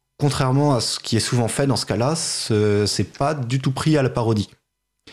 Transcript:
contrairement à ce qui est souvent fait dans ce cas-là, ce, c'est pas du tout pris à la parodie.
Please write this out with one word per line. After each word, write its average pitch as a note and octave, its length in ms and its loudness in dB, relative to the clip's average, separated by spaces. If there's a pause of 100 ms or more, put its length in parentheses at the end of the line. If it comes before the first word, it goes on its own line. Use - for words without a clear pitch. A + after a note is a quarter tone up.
(180)
contrairement C#3 560 2
à A2+ 80 2
ce - 160 -4
qui - 180 -4
est A2 40 2
souvent A#2+ 280 0
fait C#3 200 -2
dans B2+ 80 2
ce - 100 -4
cas-là, A#2+ 300 0
ce, G#2 720 0
c'est - 280 -4
pas D3 200 -2
du C3 240 -2
tout C3+ 120 0
pris D#3 260 2
à C#3 40 2
la C3+ 80 2
parodie. A2+ 400 0 (640)